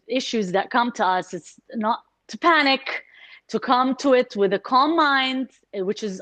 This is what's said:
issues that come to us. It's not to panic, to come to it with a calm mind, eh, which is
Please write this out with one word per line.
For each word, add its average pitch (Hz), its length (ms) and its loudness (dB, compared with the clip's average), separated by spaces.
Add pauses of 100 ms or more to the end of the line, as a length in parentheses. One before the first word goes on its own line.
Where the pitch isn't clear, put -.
issues 226 460 -2
that 196 180 -2
come 240 220 0
to 208 120 -2
us. 185 300 -2
It's - 240 -16 (160)
not 220 240 -2 (300)
to 214 80 -16
panic, 294 640 0 (460)
to 214 100 -4
come 254 380 2
to 277 160 2
it 247 220 2
with 196 180 2
a 196 60 -2
calm 277 360 2
mind, 269 540 0 (240)
eh, 202 80 -6
which 196 200 -4
is 190 200 -8